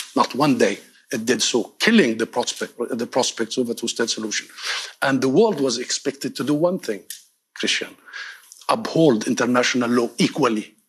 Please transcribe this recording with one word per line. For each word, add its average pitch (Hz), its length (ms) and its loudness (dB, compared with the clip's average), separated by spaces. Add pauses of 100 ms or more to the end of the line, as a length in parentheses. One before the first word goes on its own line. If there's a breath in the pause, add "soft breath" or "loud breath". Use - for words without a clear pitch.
(140)
Not - 200 2
one 131 240 4
day 101 200 2 (340 soft breath)
it 113 120 -4
did 117 180 0
so, - 360 0
killing 156 400 4
the 110 80 -2
prospect, - 480 -6 (160)
the 120 160 -4
prospects 117 500 -2
of 120 140 -2
a 113 40 -2
two-state 117 360 -4
solution. 110 360 -6 (560 loud breath)
And 135 180 0
the 131 80 2
world 165 320 4
was 127 180 0
expected - 580 -6
to - 80 -4
do 147 100 0
one 175 240 0
thing, 101 240 -6 (520)
Christian, - 400 -4 (760 loud breath)
uphold 123 580 4
international 123 640 0
law 120 300 0
equally 123 560 0 (140)